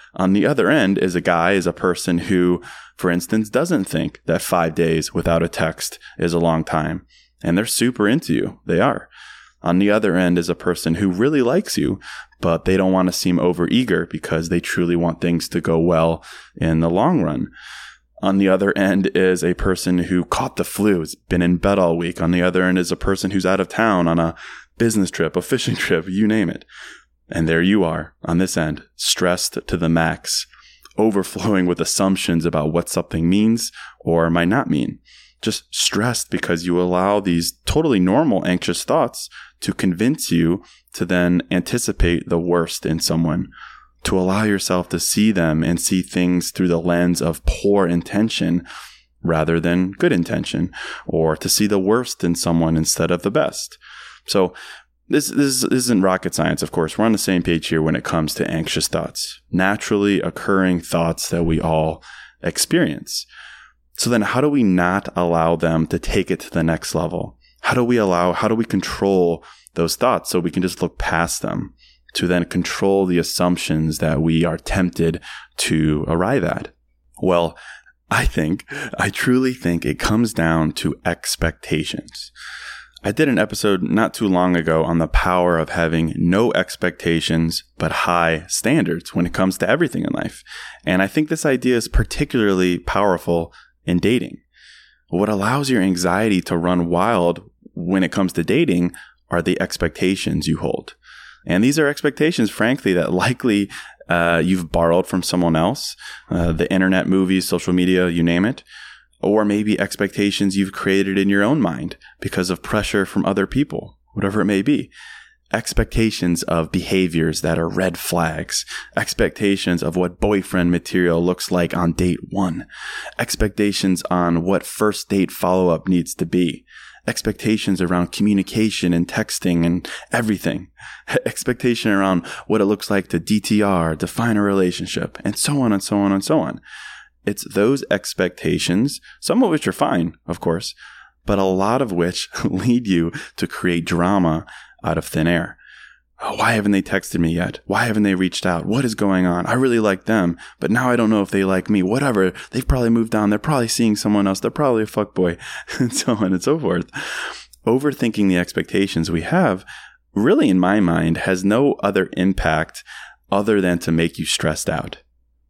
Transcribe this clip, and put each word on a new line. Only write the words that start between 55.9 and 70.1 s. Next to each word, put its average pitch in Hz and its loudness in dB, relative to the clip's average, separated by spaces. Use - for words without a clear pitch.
rocket 92 0
science, 80 0
of - -6
course. 80 -2
We're 107 2
on 117 4
the 104 2
same 90 0
page 82 0
here 80 0
when 78 2
it 65 -4
comes 80 -2
to - -2
anxious - -2
thoughts, - -6
naturally 101 2
occurring 92 0
thoughts 82 -2
that 85 -2
we 80 2
all 80 0
experience. - -2
So - -2
then 117 2
how 120 -2
do 147 2
we 143 2
not 92 2
allow 85 2
them 82 2
to 87 -2
take - -2
it 85 -2
to - -16
the 82 0
next 82 -2
level? 87 -4
How - 0
do 123 2
we 120 2
allow, 90 2
how 107 -2
do 110 0
we 113 0
control 92 0
those 85 0
thoughts 117 0